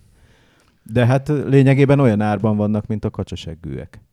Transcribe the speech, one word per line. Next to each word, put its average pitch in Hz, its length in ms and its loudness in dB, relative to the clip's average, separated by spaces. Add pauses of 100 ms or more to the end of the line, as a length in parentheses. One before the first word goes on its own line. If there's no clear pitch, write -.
(840)
De 117 220 0
hát 135 220 0
lényegében 139 720 2
olyan 110 220 2
árban 104 360 0
vannak, 104 300 -2
mint 107 180 -6
a 110 40 -4
kacsaseggűek. 78 920 -12 (120)